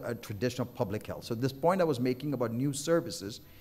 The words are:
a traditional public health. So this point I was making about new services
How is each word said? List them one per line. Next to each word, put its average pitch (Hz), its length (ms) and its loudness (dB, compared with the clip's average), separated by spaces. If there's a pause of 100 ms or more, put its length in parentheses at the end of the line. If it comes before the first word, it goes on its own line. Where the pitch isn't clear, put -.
a 117 100 -2
traditional 113 500 -2
public 104 420 -2
health. 76 160 -6
So 117 120 -4
this 131 180 0
point 170 260 4
I 175 60 4
was 135 140 2
making 131 340 0
about 120 180 2
new 131 220 0
services 139 680 0 (220)